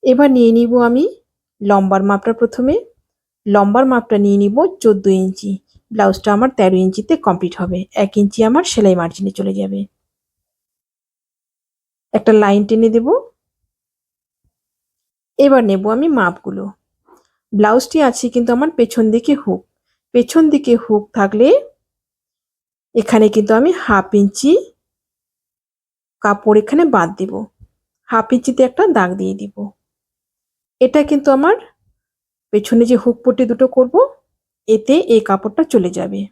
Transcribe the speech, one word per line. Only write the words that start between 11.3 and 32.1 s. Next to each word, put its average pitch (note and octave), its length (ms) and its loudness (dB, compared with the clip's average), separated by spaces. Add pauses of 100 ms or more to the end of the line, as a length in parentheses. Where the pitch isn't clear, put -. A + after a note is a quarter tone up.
একটা A3 180 0 (100)
লাইন G3+ 240 2
টেনে A3+ 280 2
দেব। A#3 140 0 (2250)
এবার C4+ 260 4
নেব G3 200 -2 (120)
আমি D4+ 120 -2 (100)
মাপগুলো। F#3+ 460 -4 (880)
ব্লাউজটি A3 460 0 (100)
আছে A#3+ 160 -6 (100)
কিন্তু A#3+ 220 -2
আমার D4 220 -2
পেছন A3+ 260 0 (100)
দিকে A#3+ 180 0 (100)
হুক, F#3+ 180 -4 (540)
পেছন B3 360 2
দিকে C#4+ 220 0 (120)
হুক G#3+ 180 0 (160)
থাকলে G#3+ 300 2 (1500)
এখানে A3 400 2
কিন্তু G#3+ 260 0
আমি D#4 100 2 (120)
হাফ G3 280 -2 (100)
ইঞ্চি G3+ 320 0 (1700)
কাপড় G#3 400 2
এখানে C#4+ 220 0 (100)
বাদ E3+ 220 0
দিব, G3 160 -8 (800)
হাফ A3+ 220 -2
ইঞ্চিতে B3+ 360 -2
একটা D4+ 160 -2 (120)
দাগ F#3 140 0 (100)
দিয়ে F#3+ 200 -6
দিব। G3+ 160 -16 (1200)
এটা B3+ 200 2 (100)
কিন্তু D4 260 0
আমার E4 200 0 (960)